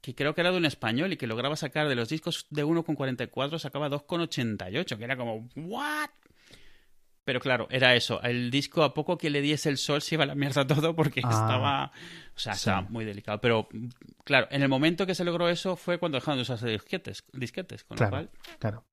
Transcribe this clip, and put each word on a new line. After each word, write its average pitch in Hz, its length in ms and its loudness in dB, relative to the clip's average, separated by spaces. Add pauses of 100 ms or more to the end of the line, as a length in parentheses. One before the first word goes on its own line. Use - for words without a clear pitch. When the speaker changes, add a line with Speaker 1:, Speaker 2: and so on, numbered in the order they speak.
Speaker 1:
que 127 140 -10
creo 147 200 0
que - 80 -2
era 175 100 4
de 185 60 2
un 170 60 2
español 139 480 0
y 160 40 -4
que 135 100 -6
lograba 120 300 -2
sacar 151 320 -2
de 135 80 2
los 117 120 0
discos 156 420 -4
de 147 120 -2
uno 160 220 2
con 156 100 0
cuarenta 131 300 -2
y - 20 -8
cuatro, 143 320 -4
sacaba 147 300 -4
dos 143 160 -4
con 175 160 -2
ochenta 113 500 -2
y 104 60 -4
ocho, 156 200 -4
que 104 80 -12
era 127 120 -4
como, 117 400 -6
"¿What?". 285 540 -4 (1120)
Pero 127 140 -2
claro, 123 320 0
era 127 240 8
eso. 117 280 2
El 123 280 0
disco, 139 320 2
a 139 120 2
poco 156 240 0
que 160 120 0
le 143 120 0
diese 147 260 2
el 139 80 2
sol, 147 240 0
se - 140 -4
iba 151 100 4
a - 20 -2
la 143 80 -4
mierda 139 320 2
todo 156 300 4
porque 143 260 2
Speaker 2:
Ah. 123 80 2
Speaker 1:
estaba, 127 640 2 (420)
o - 40 -16
sea, 107 160 -2
Speaker 2:
Sí. 104 160 0
Speaker 1:
estaba 98 180 0
muy 113 160 -6
delicado. 104 360 -6
Pero, 113 280 2 (560)
claro, 131 260 4
en 139 120 2
el 139 60 4
momento 160 380 4
que 185 80 0
se 175 100 -2
logró 175 240 2
eso 175 280 -2
fue 175 220 -2
cuando 160 180 -2
dejaron 135 220 0
de 127 40 0
usarse 120 260 -2
disquetes, 110 640 -6
disquetes, 131 520 -8
con 110 120 -12
lo - 20 -8
Speaker 2:
Claro, 107 120 4
Speaker 1:
cual 139 200 -6 (280)
Speaker 2:
claro. 110 340 -4